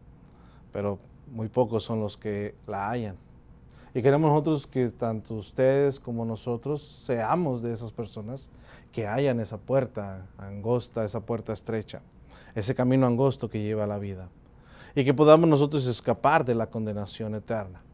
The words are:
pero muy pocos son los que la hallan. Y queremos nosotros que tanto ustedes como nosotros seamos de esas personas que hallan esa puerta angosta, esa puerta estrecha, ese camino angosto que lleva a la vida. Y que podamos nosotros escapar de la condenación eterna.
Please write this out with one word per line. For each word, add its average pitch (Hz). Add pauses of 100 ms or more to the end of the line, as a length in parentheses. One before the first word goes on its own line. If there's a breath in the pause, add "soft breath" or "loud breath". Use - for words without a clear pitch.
(720 soft breath)
pero 101 (300)
muy 113
pocos 110
son 113
los 104
que 104 (120)
la 101
hallan. 113 (760 soft breath)
Y 127
queremos 147
nosotros 151
que 127
tanto 113
ustedes 135
como 117
nosotros 120
seamos 127
de 117
esas 113
personas 113 (420 loud breath)
que 110
hallan 120
esa 107
puerta 101 (100)
angosta, 110
esa 107
puerta 110
estrecha, 110 (520 loud breath)
ese 113
camino 127
angosto 123
que 107
lleva 107
a 104
la 104
vida. 95 (680 loud breath)
Y 139
que 135
podamos 151
nosotros 147
escapar 127
de 120
la 110
condenación 107
eterna. 101 (120)